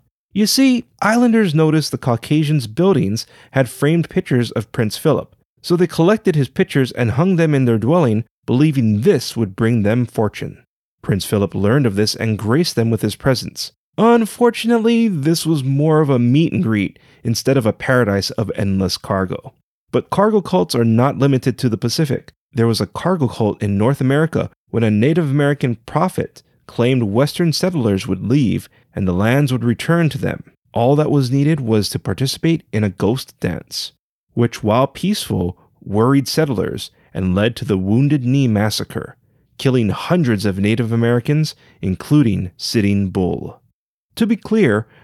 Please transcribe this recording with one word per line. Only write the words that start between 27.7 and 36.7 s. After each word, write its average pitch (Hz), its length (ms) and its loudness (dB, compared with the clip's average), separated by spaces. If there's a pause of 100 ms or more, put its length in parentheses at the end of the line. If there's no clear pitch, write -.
would 92 180 -4
leave 113 420 0 (240)
and 98 140 -4
the 90 60 0
lands 120 400 2
would 120 100 -2
return 160 460 0
to - 100 -8
them. - 240 -6 (320)
All 123 220 2
that 151 140 0
was 131 200 0
needed 143 300 0
was 110 300 0
to - 80 -6
participate 135 760 -2
in 107 100 0
a 101 80 2
ghost - 480 -4
dance, - 540 -8 (400)
which, 120 320 -2
while 117 240 2
peaceful, 104 720 -4 (220)
worried 127 460 2
settlers 135 640 -4 (240)